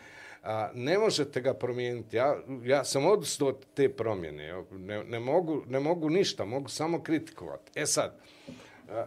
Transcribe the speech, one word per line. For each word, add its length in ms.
A, 320
ne 240
možete 420
ga 140
promijeniti. 600
Ja, 200
ja 200
sam 220
odustao 420
od 260
te 140
promjene. 840
Ne, 340
ne 160
mogu, 480
ne 120
mogu 300
ništa, 340
mogu 240
samo 340
kritikovati. 720
E 120
sad, 320
a, 180